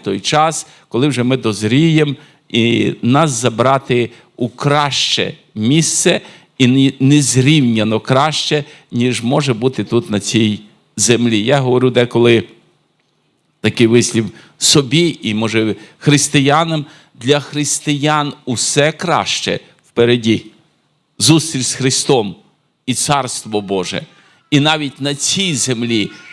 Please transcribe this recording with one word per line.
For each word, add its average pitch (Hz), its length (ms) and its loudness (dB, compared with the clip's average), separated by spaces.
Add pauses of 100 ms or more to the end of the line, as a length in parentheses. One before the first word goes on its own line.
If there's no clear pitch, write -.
той 98 180 -4
час, 156 460 -2 (220)
коли 135 200 0
вже 123 140 -2
ми 127 140 0
дозріємо, 127 800 2 (340)
і 113 440 0 (100)
нас 143 280 2
забрати 120 800 0 (260)
у 120 120 -4
краще 139 840 -2 (200)
місце, 156 680 0 (380)
і 131 80 4
не-, 135 340 4
незрівняно 127 1000 2
краще, 147 640 0 (280)
ніж 120 300 -2
може 135 320 0
бути 110 300 -4
тут 113 260 -2
на 104 100 -2
цій 107 400 -2 (360)
землі. 113 480 2
Я 139 160 2
говорю 127 300 2
деколи 117 540 2 (1160)
такий 110 260 0
вислів 113 440 0 (280)
собі 151 640 0
і, 107 120 -4
може, 110 420 -2 (220)
християнам. 147 880 0 (340)
Для 143 200 2
християн 147 920 -2 (120)
усе 143 480 0
краще 104 680 -4 (280)
впереді. 117 560 0 (720)
Зустріч 151 440 2
з - 120 -6
Христом 127 640 0 (500)
і 127 80 -2
Царство 120 640 -4
Боже. 95 420 -4 (480)
І 147 100 4
навіть 151 400 -2
на 143 140 -4
цій 180 400 -2
землі 117 560 -2 (220)